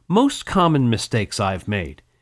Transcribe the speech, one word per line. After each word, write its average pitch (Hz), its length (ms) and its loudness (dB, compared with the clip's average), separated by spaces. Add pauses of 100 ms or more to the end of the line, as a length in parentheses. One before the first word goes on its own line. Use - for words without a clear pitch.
most 247 360 2
common 156 440 2
mistakes 107 500 -2
I've 95 300 -2
made. 90 320 -4 (200)